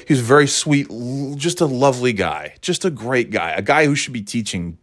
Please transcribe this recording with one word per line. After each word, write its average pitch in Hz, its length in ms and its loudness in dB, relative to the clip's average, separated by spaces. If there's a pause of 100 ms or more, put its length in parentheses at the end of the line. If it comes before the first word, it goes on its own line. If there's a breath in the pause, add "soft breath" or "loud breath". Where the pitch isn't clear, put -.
he's 135 140 4
very 139 260 6
sweet, 143 420 0
l-, 135 460 -8
just 165 260 -4
a 170 60 4
lovely 127 460 2
guy, 76 480 -4
just - 240 -4
a 190 60 0
great 120 420 -2
guy, 85 180 -2
a 85 120 -2
guy 147 240 4
who 143 100 2
should 143 160 -6
be 117 100 -6
teaching 95 600 -6